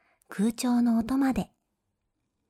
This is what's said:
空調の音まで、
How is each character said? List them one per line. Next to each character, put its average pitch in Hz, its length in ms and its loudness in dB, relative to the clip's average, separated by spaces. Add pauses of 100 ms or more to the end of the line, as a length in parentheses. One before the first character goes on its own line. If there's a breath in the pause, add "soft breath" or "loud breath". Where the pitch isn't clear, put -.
(280)
空 226 240 -2
調 240 300 0
の 233 160 2
音 240 200 -2
ま 269 140 2
で、 - 180 -4 (1000)